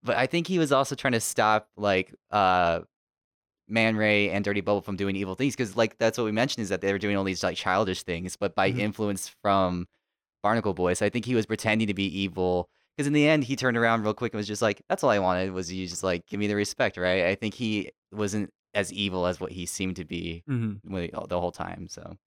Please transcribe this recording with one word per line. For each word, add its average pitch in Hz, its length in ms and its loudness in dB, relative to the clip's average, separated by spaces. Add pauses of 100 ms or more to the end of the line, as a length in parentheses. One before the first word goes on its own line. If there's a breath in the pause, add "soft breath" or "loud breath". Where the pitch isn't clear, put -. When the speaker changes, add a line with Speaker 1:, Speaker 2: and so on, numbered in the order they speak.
Speaker 1:
but 120 140 0
I 127 100 2
think 170 200 -2
he 185 120 0
was 151 140 2
also 135 240 2
trying 131 160 0
to 113 80 2
stop, 107 560 2
like, 98 380 0 (160)
uh, 90 500 4 (880)
Man 110 280 2
Ray 104 340 4
and 98 140 0
Dirty 101 180 0
Bubble 101 180 2
from 98 160 -6
doing 98 200 0
evil 95 180 -4
things, 131 200 0
'cause, 107 220 -4
like, 113 220 0
that's 113 200 2
what 120 60 0
we 107 80 0
mentioned, 120 300 0
is 95 80 -4
that 90 100 0
they 98 120 0
were 98 60 0
doing 101 180 0
all 98 60 0
these, 95 220 -2
like, 87 120 0
childish 95 460 0
things, 87 340 -6
but 101 200 -4
by 98 140 4
Speaker 2:
Mm-hmm. 120 100 -2
Speaker 1:
influence 104 480 -4
from 92 580 0 (560)
Barnacle 107 320 0
Boy. 90 200 2
So 107 120 0
I 104 40 2
think 117 160 -4
he 123 80 -2
was 110 120 2
pretending 110 420 0
to 101 60 0
be 98 120 0 (160)
evil, 90 480 0 (260)
'cause 143 100 -2
in 143 60 0
the 147 160 4
end, 151 160 4
he 127 100 -4
turned 123 220 0
around 113 260 2
real 107 120 2
quick 120 180 -4
and 110 60 -6
was 104 100 -4
just 107 140 -4
like, 104 260 0
"That's 190 160 -2
all 131 60 6
I 104 100 4
wanted, 92 320 0
was 90 200 -6
you 92 140 -6
just, 85 160 -10
like, 90 240 -2
give 101 140 -6
me 104 80 0
the 104 80 0
respect," 104 400 0
right? 90 300 2
I 95 100 2
think 107 180 -6
he 107 360 -2 (220)
wasn't 104 400 -2 (220)
as 101 180 -2
evil 92 340 -2
as 90 140 0
what 95 120 -8
he 87 140 -8
seemed 92 300 -4
to 90 100 -10
be 85 420 -8
Speaker 2:
Mm-hmm. 113 440 -4
Speaker 1:
when, 87 180 -4 (180)
the 90 120 -2
whole 87 120 -4
time, 90 360 -10
so. 85 280 -16 (100)